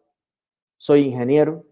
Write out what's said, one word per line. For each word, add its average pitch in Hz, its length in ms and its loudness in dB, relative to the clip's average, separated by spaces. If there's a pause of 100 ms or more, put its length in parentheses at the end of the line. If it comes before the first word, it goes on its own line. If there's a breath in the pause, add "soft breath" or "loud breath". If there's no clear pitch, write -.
(760)
Soy 147 240 2
ingeniero 143 720 -2